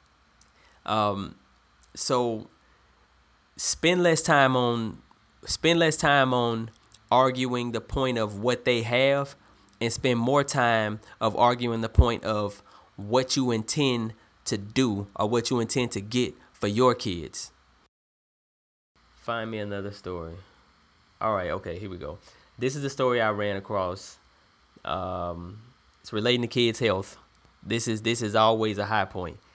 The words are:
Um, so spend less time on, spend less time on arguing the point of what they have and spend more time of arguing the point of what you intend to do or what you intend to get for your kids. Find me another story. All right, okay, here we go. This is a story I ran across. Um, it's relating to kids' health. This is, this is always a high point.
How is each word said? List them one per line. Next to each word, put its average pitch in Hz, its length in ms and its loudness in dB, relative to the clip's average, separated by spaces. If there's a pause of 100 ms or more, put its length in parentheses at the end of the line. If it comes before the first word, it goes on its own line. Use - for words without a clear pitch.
(840)
Um, 104 520 0 (580)
so 120 540 -2 (1080)
spend - 460 2
less 160 200 4
time 135 340 6
on, 120 420 0 (460)
spend 170 340 2
less 160 180 2
time 139 380 4
on 117 360 0 (400)
arguing 123 640 2
the 113 80 -4
point 131 380 -2
of 104 220 -2
what 120 240 0
they 120 180 2
have 135 540 0 (440)
and 117 120 0
spend 127 260 2
more 131 260 4
time 113 560 2 (200)
of 113 160 0
arguing 120 440 2
the 113 80 -4
point 117 360 2
of 104 380 -4 (340)
what 117 400 0
you 131 140 0
intend 117 640 0 (320)
to 110 140 -2
do 104 480 0 (100)
or 107 120 0
what 113 220 0
you 123 100 0
intend 117 320 -2
to 113 80 -2
get 110 340 -4 (180)
for - 140 -6
your 117 280 4
kids. - 580 -8 (1600)
Find 113 340 -6
me 110 80 -6
another 101 340 -8
story. 85 420 -10 (840)
All 110 140 0
right, 92 160 -4
okay, 90 280 -8
here 95 120 -10
we 92 60 -10
go. 76 220 -12 (400)
This 131 160 -2
is 143 100 -6
a 139 60 -4
story 123 300 0
I 110 100 2
ran 104 260 -2
across. 95 600 -6 (680)
Um, 90 800 -8 (380)
it's - 120 -16
relating 120 300 0
to 117 60 -2
kids' 117 300 0
health. 98 380 0 (460)
This 113 240 -4
is, 110 160 -2
this 113 200 -2
is 107 120 -2
always 110 440 4
a 101 80 -4
high 104 180 0
point. 90 340 -10 (160)